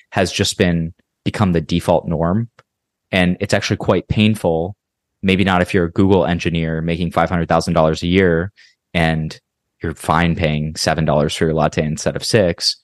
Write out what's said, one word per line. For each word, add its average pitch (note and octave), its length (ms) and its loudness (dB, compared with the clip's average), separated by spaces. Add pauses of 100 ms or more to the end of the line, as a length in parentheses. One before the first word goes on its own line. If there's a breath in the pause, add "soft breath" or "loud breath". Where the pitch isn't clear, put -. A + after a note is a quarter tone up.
(120)
has F#2+ 200 -2
just - 260 -4
been, E2+ 360 0 (320)
become G2 260 0
the E2 100 2
default E2+ 460 0
norm. E2+ 420 -2 (600)
And F2+ 280 2
it's G2 140 -4
actually G2+ 240 0
quite F#2+ 300 0
painful G2 680 0 (500)
maybe F#2+ 180 4
not F#2 180 2
if - 120 -2
you're F2+ 120 2
a E2+ 60 -4
Google F#2+ 340 4
engineer E2 560 -2
making E2+ 300 -2
five E2+ 180 0
hundred E2+ 200 -2
thousand E2 240 0
dollars D#2+ 300 2
a F2 40 -2
year F2+ 460 2 (400 soft breath)
and D#2+ 440 -2 (440)
you're E2 140 -6
fine E2 400 0
paying D#2 400 -2
seven D#2+ 280 -2
dollars D2+ 320 0
for F2 100 -2
your D#2+ 80 0
latte D#2 300 0
instead D2+ 320 -4
of - 80 -10
six. - 600 0